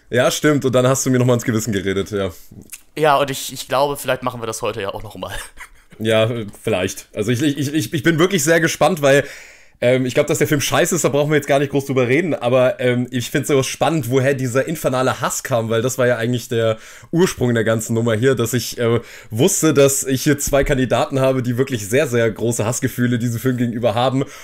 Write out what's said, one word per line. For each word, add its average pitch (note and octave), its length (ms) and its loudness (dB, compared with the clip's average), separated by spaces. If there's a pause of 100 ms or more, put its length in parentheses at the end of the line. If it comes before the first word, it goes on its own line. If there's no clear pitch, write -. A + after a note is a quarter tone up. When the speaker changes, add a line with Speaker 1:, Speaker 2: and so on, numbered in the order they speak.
Speaker 1:
Ja, B2 200 2
stimmt. D3 360 0
Und B2+ 100 0
dann B2+ 100 4
hast C3 200 2
du C3+ 60 0
mir B2+ 80 4
noch B2 60 4
mal B2 100 4
ins A#2+ 100 -4
Gewissen A2 260 -2
geredet, G2 400 -2
ja. G2 200 -4 (680)
Speaker 2:
Ja, D3 180 4
und C3+ 160 0
ich, - 220 -10
ich - 160 -12
glaube, C#3+ 260 0
vielleicht B2+ 280 -4
machen A#2+ 180 -6
wir A2+ 40 -6
das A2 160 -6
heute G#2+ 200 -4
ja G2 120 -6
auch G#2 100 -10
noch G#2 120 -16
mal. F#2 240 -10
<laughs> - 600 -20
Speaker 1:
Ja, A2 300 2 (320)
vielleicht. F#2+ 520 -4
Also G#2+ 180 -2
ich, A#2+ 100 0
ich, C#3+ 320 -2
ich, D3+ 200 -2
ich D#3+ 100 -4
bin E3 160 2
wirklich F#3 240 2
sehr E3 160 4
gespannt, D#3 420 0
weil, C#3 220 4 (560)
ähm, B2+ 260 2
ich B2 80 -4
glaub, D3 140 2
dass - 120 -2
der C#3+ 80 2
Film D3 120 2
scheiße E3 360 0
ist, E3 100 0
da D#3 40 2
brauchen D3 220 0
wir D3+ 60 4
jetzt D3 100 0
gar C#3+ 120 2
nicht C#3+ 120 0
groß C#3 140 -2
drüber B2+ 240 0
reden, D#3 240 2
aber, B2 480 2
ähm, B2 300 0
ich B2+ 180 -4
find's C3+ 180 -2
so C#3 160 4
spannend, C#3 460 -2
woher C3 240 2
dieser B2+ 340 -2
infernale B2+ 540 -2
Hass E3 220 -4
kam, A2+ 260 -2
weil A2+ 120 0
das B2 160 -2
war B2 100 2
ja B2 100 2
eigentlich A#2+ 320 -2
der A2+ 280 0 (340)
Ursprung D#3+ 420 2
der A2+ 100 2
ganzen A2+ 300 0
Nummer A#2 200 0
hier, B2 220 2
dass A2+ 180 -2
ich, - 240 -4
äh, A#2 220 0 (300)
wusste, D#3 440 2
dass C#3 300 4
ich C3 200 -2
hier C#3+ 140 2
zwei C#3 280 0
Kandidaten C3 560 0
habe, C3 200 2
die A#2+ 160 -2
wirklich B2 300 -2
sehr, C3+ 200 2
sehr A#2 220 2
große A2+ 360 -2
Hassgefühle B2 520 -2
diesem A#2 220 -2
Film B2+ 160 0
gegenüber A#2 400 -2
haben B2+ 300 0 (180)